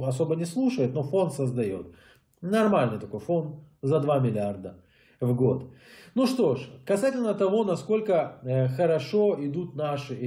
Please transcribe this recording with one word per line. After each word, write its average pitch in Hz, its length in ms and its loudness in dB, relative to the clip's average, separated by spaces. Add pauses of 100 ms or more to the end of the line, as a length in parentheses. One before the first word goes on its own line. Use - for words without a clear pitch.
особо 156 300 0
не 165 80 -4
слушает, 233 480 0
но 151 100 -2
фон 185 280 0
создаёт. 113 640 -4 (480)
Нормальный 175 580 2
такой - 200 -10
фон 160 440 -4 (160)
за 143 200 2
два 143 180 2
миллиарда 101 560 -2 (460)
в 123 140 2
год. - 380 0 (420)
Ну 254 120 4
что 185 280 2
ж, - 140 -8 (160)
касательно 226 500 0
того, 202 300 2
насколько, 196 760 0
э, 131 260 2
хорошо 170 720 2
идут 147 340 -4
наши 143 400 -4 (120)